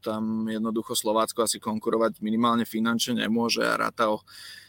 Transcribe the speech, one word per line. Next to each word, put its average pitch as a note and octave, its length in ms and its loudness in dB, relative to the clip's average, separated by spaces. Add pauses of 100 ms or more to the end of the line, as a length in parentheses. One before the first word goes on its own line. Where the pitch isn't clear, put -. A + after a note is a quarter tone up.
tam A2 480 -2
jednoducho A2 480 -2
Slovácko A2 480 2
asi G#2+ 160 -2
konkurovať A2 640 0
minimálne A#2 400 2
finančne A2+ 560 0
nemôže A2+ 400 0
a A#2 160 2
Ratao A2 480 0 (440)